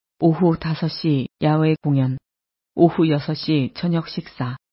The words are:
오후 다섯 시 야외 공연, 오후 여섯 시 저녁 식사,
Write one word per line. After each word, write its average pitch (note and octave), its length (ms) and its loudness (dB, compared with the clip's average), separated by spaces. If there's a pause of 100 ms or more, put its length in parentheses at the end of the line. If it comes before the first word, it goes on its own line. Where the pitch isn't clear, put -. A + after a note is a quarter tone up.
(200)
오후 E3 400 2
다섯 D#3+ 300 -4
시 C#3+ 380 -2 (140)
야외 D#3 400 2
공연, C3 360 0 (580)
오후 E3 340 4
여섯 D3 240 -2
시 D3 420 -2
저녁 E3 320 -2
식사, B2+ 500 -10 (160)